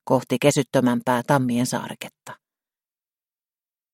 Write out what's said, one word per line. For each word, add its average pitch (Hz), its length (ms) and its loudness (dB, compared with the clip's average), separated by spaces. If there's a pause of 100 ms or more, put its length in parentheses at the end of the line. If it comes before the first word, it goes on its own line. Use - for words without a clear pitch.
kohti 127 380 0
kesyttömämpää 127 840 2
tammien 127 380 0
saareketta. - 720 -10 (1600)